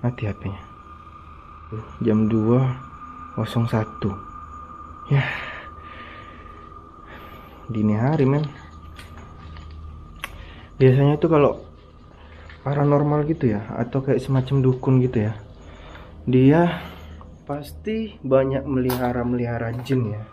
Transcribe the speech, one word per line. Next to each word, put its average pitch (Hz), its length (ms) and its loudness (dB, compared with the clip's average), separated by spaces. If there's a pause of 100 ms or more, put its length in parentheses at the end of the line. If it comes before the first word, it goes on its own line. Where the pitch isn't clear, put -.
Mati 120 240 -2
H 95 160 -2
P-nya. 98 160 -6 (1400)
Jam 110 240 4
dua 113 400 4 (720)
nol 113 80 -2
satu. 110 640 -2 (960)
Ya. 139 160 2 (2500)
Dini 107 240 2
hari, 135 320 4
men. 143 160 2 (2250)
Biasanya 135 400 6
tuh 160 160 2
kalau 143 320 4 (1040)
paranormal 143 640 4
gitu 131 240 2
ya, 107 80 -2 (160)
atau 135 240 0
kayak 139 160 2
semacam 131 360 0 (120)
dukun 131 320 4
gitu 117 320 2
ya, - 20 -4 (960)
dia 143 560 6 (640)
pasti 208 720 -6
banyak 135 480 2
melihara-melihara 123 1200 0
jin 123 240 2
ya. 104 100 -6 (120)